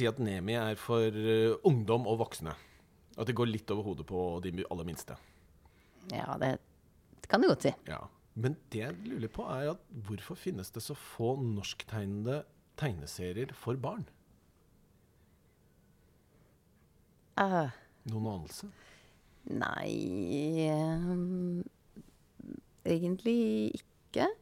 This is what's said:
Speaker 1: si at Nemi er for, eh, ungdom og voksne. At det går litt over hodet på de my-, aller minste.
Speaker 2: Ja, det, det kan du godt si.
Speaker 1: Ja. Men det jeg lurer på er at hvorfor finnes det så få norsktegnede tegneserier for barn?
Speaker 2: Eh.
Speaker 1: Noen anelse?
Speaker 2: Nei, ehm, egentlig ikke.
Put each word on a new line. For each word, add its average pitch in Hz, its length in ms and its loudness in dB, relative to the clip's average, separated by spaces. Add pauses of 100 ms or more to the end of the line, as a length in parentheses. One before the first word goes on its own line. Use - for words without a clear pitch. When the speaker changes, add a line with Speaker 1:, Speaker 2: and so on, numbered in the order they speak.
Speaker 1:
si 127 80 4
at 110 100 0
Nemi 104 380 0
er 110 240 0
for, 117 260 4
eh, 110 460 4 (160)
ungdom 117 400 4
og 113 100 4
voksne. 80 360 -4 (600)
At 113 140 -2
det 123 80 2
går 120 140 2
litt 107 200 -4
over 104 140 0
hodet 95 240 -6
på 90 160 -2 (160)
de 90 100 -4
my-, 87 220 -4
aller 85 160 -4
minste. - 260 -8 (920)
Speaker 2:
Ja, - 300 -6
det, 131 160 2 (640)
det - 100 -6
kan - 140 6
du 370 80 8
godt - 160 4
si. 127 40 2 (120)
Speaker 1:
Ja. - 160 -6 (300)
Men 123 240 0 (160)
det 110 100 -2
jeg 143 220 -6
lurer 214 260 -4
på 220 160 -6
er 147 300 -2
at 190 80 -16 (200)
hvorfor 104 380 -8
finnes 95 320 -6
det 113 80 -8
så - 160 -8
få - 400 -2
norsktegnede 110 1000 -4 (400)
tegneserier 90 760 -4
for - 240 -4
barn? 170 300 -4 (3250)
Speaker 2:
Eh. 180 340 4 (380)
Speaker 1:
Noen 110 180 -2
anelse? 98 420 -6 (760)
Speaker 2:
Nei, 107 1200 0
ehm, 175 960 0 (1200)
egentlig 180 540 2 (380)
ikke. - 520 -2 (160)